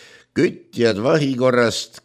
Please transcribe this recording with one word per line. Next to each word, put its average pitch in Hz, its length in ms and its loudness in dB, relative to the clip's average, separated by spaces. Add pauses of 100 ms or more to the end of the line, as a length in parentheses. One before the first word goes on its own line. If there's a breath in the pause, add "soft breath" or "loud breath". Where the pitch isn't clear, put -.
(340 loud breath)
Kütjad 117 680 -2
vahikorrast 127 1040 0